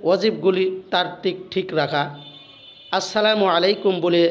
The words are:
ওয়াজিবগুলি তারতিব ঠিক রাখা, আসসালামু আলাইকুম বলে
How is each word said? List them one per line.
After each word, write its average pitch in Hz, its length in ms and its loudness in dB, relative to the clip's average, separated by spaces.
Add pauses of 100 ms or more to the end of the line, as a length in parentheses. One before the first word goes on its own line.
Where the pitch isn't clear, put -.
ওয়াজিবগুলি 185 600 2 (260)
তারতিব 180 440 -2 (160)
ঠিক 185 220 -4
রাখা, 143 300 0 (880)
আসসালামু 208 540 0
আলাইকুম 190 560 2
বলে 175 300 4